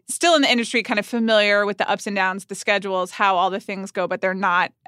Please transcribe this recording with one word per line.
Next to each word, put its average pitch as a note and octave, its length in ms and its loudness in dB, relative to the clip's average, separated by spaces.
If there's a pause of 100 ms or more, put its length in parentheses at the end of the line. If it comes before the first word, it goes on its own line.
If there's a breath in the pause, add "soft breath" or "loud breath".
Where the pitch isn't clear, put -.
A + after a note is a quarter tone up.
still E4+ 280 2
in C#4+ 80 4
the B3+ 80 4
industry, A#3 320 0
kind G#3+ 160 -2
of G3+ 60 -4
familiar G#3 600 2
with G3+ 140 -2
the - 100 0
ups G3+ 160 -4
and G3+ 100 -6
downs, F#3 300 -2
the - 80 -14
schedules, F#3+ 580 -2
how G3 260 2
all F#3 120 2
the G3 120 -4
things G3 280 -10
go, F#3 180 -4
but F#3 140 -6
they're F#3+ 140 -2
not F#3 360 0 (160)